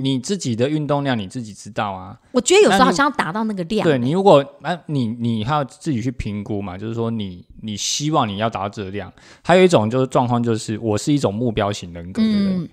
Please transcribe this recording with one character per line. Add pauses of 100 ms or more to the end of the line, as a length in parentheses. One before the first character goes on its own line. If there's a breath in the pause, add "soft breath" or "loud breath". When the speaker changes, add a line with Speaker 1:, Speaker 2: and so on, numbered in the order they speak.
Speaker 1:
你
自
己
的
运
动
量
你
自
己
知
道
啊。 (140)
Speaker 2:
我
觉
得
有
时
候
好
像
要
达
到
那
个
量。
Speaker 1:
那
你，
对，
你
如
果， (220)
啊，
你，
你
还
要
自
己
去
评
估
嘛，
就
是
说
你， (160)
你
希
望
你
要
达
到
这
个
量。 (300 soft breath)
还
有
一
种
就
是
状
况，
就
是
我
是
一
种
目
标
型
人
格，
对
不
对？
Speaker 2:
嗯。